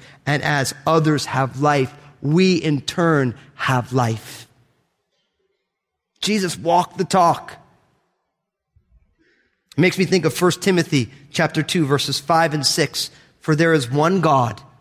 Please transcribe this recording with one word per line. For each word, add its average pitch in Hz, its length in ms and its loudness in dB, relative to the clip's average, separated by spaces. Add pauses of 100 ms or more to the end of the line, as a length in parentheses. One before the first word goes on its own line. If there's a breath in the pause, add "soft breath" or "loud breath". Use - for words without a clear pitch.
(260 loud breath)
And 143 160 0
as 143 320 -2 (120)
others 156 400 2
have 131 340 -4
life, 143 320 2 (280 loud breath)
we 180 360 4
in 151 260 -2
turn 147 520 0 (200 loud breath)
have 123 380 -2
life. 117 540 -4 (1700)
Jesus 190 380 -2
walked 170 400 -2
the 185 60 -2
talk. 175 480 0 (2250)
It 139 40 -2
makes 180 160 2
me 185 80 2
think 165 200 0
of 156 100 0
First 175 260 0
Timothy 156 500 0 (200 loud breath)
chapter 156 320 -2
two, 160 240 -2
verses 139 320 -2
five 165 340 0
and 147 140 -2
six. - 440 -2 (280 soft breath)
"For 156 160 -2
there 165 180 2
is 131 180 0
one 160 300 2
God 135 400 0 (200)